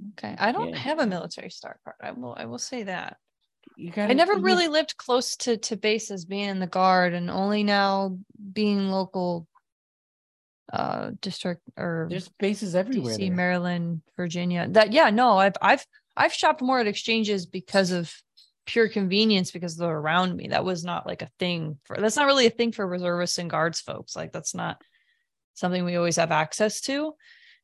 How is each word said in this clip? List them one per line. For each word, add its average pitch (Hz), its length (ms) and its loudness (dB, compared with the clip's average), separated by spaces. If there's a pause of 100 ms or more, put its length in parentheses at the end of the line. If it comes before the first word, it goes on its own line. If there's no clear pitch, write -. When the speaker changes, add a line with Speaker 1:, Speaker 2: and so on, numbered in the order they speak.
(120)
Speaker 1:
Okay. 214 260 -12
I 220 140 2
don't 427 180 -4
Speaker 2:
Yeah. - 60 -8
Speaker 1:
have 285 240 -2
a 262 60 2
military 175 440 -6
star - 320 -16
card. - 180 -16
I - 120 -10
will, 247 240 -12
I - 80 -10
will 233 140 -10
say 240 260 -8
that. 185 320 -8 (600)
Speaker 2:
You 170 120 -12
Speaker 1:
I 170 80 -12
Speaker 2:
gotta, 208 180 2
Speaker 1:
never 349 200 4
Speaker 2:
you 370 80 2
Speaker 1:
really 359 260 4
lived 311 280 0
close 254 420 0
to, 233 180 0
to 226 200 -6
bases, 214 500 -2
being 202 220 -4
in 190 120 -2
the 185 60 -2
Guard, 185 480 4
and 175 160 -4
only 208 340 0
now 196 540 2 (340)
being 202 380 0
local, 180 580 -2 (1200)
uh, - 480 -4
district 180 420 -8 (140)
or 165 340 -6
Speaker 2:
There's 180 180 -8 (120)
bases 202 340 -2
everywhere 185 400 0
Speaker 1:
D - 20 -2
C, 190 120 -2
Speaker 2:
there. 180 80 0
Speaker 1:
Maryland, 175 680 -2 (140)
Virginia. 175 520 -2
That, 208 240 6
yeah, 285 180 6
no, 220 280 6
I've, 196 240 6
I've, 240 240 4 (300)
I've 311 180 4
shopped 311 280 2
more 254 180 2
at 220 80 2
exchanges 208 580 0
because 190 460 0
of 175 200 -2 (540)
pure 226 220 4
convenience, 202 640 2
because 170 240 -8
they're 170 200 -2
around 170 400 2
me. - 120 -8
That - 160 0
was 175 200 -4
not, 175 220 -6
like, 175 160 -8
a 165 160 -10
thing 165 460 -4
for, - 140 -10
that's 214 180 0
not 285 100 4
really 277 200 6
a 226 40 4
thing 233 220 0
for 202 140 -4
reservists 180 520 -2
and 175 100 -6
guards 165 320 0
folks. - 360 -12
Like, 170 160 -10
that's 165 220 -6
not 170 280 -8 (720)
something 180 300 -2
we 175 120 -2
always 170 200 2
have 165 160 2
access 160 500 0
to. 294 320 -4 (480)